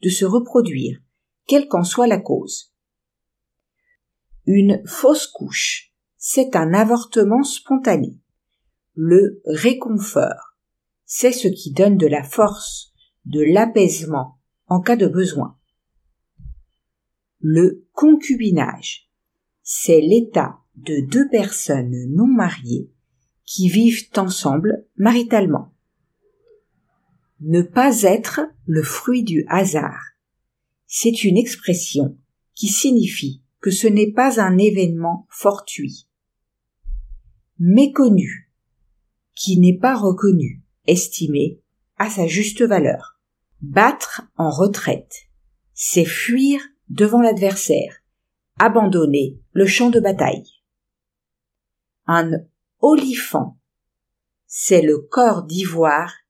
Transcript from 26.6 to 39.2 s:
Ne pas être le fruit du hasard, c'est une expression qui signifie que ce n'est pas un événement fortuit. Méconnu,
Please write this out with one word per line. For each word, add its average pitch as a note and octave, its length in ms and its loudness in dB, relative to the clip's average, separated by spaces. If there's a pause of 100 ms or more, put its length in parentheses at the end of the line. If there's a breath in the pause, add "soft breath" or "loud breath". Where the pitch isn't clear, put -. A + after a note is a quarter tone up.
Ne D#3+ 200 0
pas A#3+ 440 0
être A3 360 0 (240)
le D#3 180 0
fruit B3 420 -4
du E3 260 -2
hasard, F3 520 -2 (840)
c'est - 360 -2
une F#3+ 140 4
expression - 800 -2 (380)
qui G#3 140 -6
signifie G3 720 -2 (180)
que G3 100 -2
ce G3 180 0
n'est G#3 240 2
pas B3 280 2
un F#3 160 2
événement F3+ 720 0
fortuit. - 800 -6 (1500)
Méconnu, A3+ 920 2 (840)